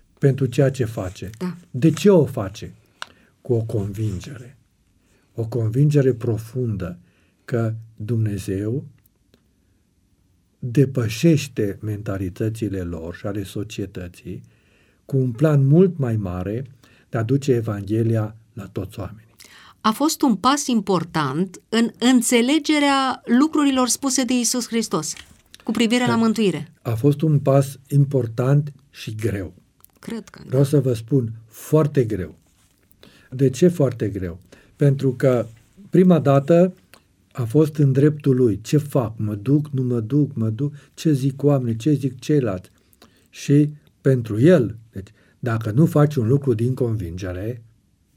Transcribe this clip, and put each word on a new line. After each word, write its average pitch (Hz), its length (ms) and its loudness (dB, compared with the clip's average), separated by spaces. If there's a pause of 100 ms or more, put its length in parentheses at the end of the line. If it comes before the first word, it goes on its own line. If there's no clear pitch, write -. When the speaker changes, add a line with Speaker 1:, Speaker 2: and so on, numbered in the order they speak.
(200)
Speaker 1:
pentru 139 260 2
ceea 131 260 2
ce 131 140 -4
face. 95 520 -10
Speaker 2:
Da. 180 180 -8 (160)
Speaker 1:
De 147 200 2
ce 196 180 2
o 170 160 6
face? 98 480 -8 (680)
Cu - 120 -2
o 117 80 2
convingere. 104 960 -6 (760)
O 113 140 -6
convingere 127 680 2
profundă 110 840 -6 (480)
că 113 280 -2 (220)
Dumnezeu 107 880 -4 (1700)
depășește 123 1200 0
mentalitățile 101 1000 -6
lor 85 340 -8
și - 100 -12
ale 101 180 -6
societății 95 1000 -12 (640)
cu 139 120 -2
un 127 140 0
plan 143 340 2
mult 175 320 4
mai 120 180 -2
mare 98 500 -6 (440)
de - 80 -6
a 113 60 -2
duce 135 280 0
Evanghelia 110 840 -2 (180)
la 98 140 -16
toți - 320 -10
oamenii. - 220 -12 (600)
Speaker 2:
A 220 100 2
fost 294 300 -2
un 254 140 4
pas 277 320 0
important 175 1040 -2
în 226 200 0 (100)
înțelegerea 269 1200 2 (180)
lucrurilor 277 480 2
spuse 262 360 -2
de 254 100 -2
Iisus 247 340 -2
Hristos 220 460 -4 (500)
cu - 80 -4
privire 240 340 2
la 233 60 2
Speaker 1:
Da. 233 40 2
Speaker 2:
mântuire. 214 680 0
Speaker 1:
A 117 140 -2
fost 143 260 2
un 151 180 2
pas 139 480 2
important 139 840 0 (160)
și - 260 -12
greu. 101 380 -6 (460)
Speaker 2:
Cred 220 300 -12
că - 120 -20
da. - 60 -20
Speaker 1:
Vreau 135 160 2
să 143 160 2
vă 127 140 0
spun, 113 380 -2 (160)
foarte 147 560 0
greu. 90 320 -6 (920)
De 131 200 2
ce 180 180 2
foarte 120 420 0
greu? 90 300 -8 (360)
Pentru 139 380 2
că 123 320 2 (440)
prima 180 300 6
dată 143 540 4 (580)
a 127 120 -6
fost 147 340 2
în 139 140 4
dreptul 139 440 2
lui. 117 260 2
Ce - 160 0
fac? 139 400 -2
Mă 104 180 -4
duc, 143 340 0
nu 131 140 -4
mă 123 160 -2
duc, 117 340 0
mă 110 160 -2
duc? 143 240 -4 (200)
Ce - 180 -2
zic 135 320 -2
oamenii? 131 320 2
Ce 147 180 0
zic 139 260 -4
ceilalți? 117 500 -2 (600)
Și 147 400 2 (320)
pentru 113 380 0
el, 139 380 4 (140)
deci, - 180 -14 (300)
dacă 113 320 -2
nu 143 140 4
faci 147 300 4
un 113 120 0
lucru 135 260 2
din 117 200 -2
convingere, 98 880 -6 (540)